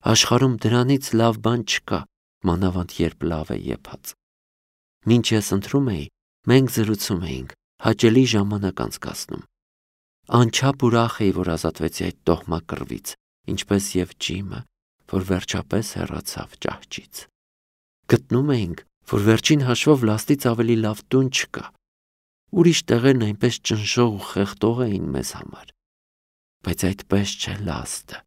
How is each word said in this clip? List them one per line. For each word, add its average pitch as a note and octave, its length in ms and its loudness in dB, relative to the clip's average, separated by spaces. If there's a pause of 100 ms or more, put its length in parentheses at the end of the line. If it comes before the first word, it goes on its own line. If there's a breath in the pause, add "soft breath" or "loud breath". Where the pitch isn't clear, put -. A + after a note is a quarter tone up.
Աշխարհում A#2+ 500 4
դրանից B2 540 2
լավ A2+ 300 2
բան A2+ 240 0
չկա, - 360 -4 (440)
մանավանդ F2+ 500 0
երբ - 300 -2
լավ D#2+ 240 -4
է A1+ 140 -6
եփած։ - 500 -12 (960)
Մինչ A2+ 200 4
ես G#2+ 240 0
ընթրում B2+ 380 0
էի, D#2+ 180 -4 (420)
մենք C3 240 6
զրուցում G#2 500 -2
էինք, C2 300 -8 (300)
հաճելի A2+ 440 4
ժամանակ G2+ 560 0
անցկացնում։ - 600 -10 (880)
Անչափ B2+ 540 2
ուրախ A#2 320 2
էի, G2 160 2
որ F2+ 180 0
ազատվեցի E2 540 -2
այդ F2 180 -4
տոհմակռվից, D#2+ 920 -4 (340)
ինչպես G2 440 -2
և F#2 220 -2
Ջիմը, F#2+ 460 -8 (500)
որ F#2+ 140 -2
վերջապես F#2 680 -2
հեռացավ - 640 -8
ճահճից։ - 680 -10 (880)
Գտնում B2+ 420 2
էինք, F#2+ 320 -4 (200)
որ - 200 -2
վերջին A2 400 4
հաշվով B2+ 400 2
լաստից A2 400 0
ավելի A#2 340 2
լավ A2 260 -4
տուն C3 260 2
չկա։ - 360 -6 (880)
Ուրիշ E3+ 280 4
տեղերն A#2+ 420 4
այնպես G#2+ 340 0
ճնշող A2+ 540 0
ու G2 140 -8
խեղդող G#2 540 -2
էին G#2 280 -2
մեզ C2+ 240 -6
համար։ - 400 -16 (920)
Բայց F2+ 200 -4
այդպես G2 500 0
չէ - 240 -6
լաստը։ D#2+ 680 -8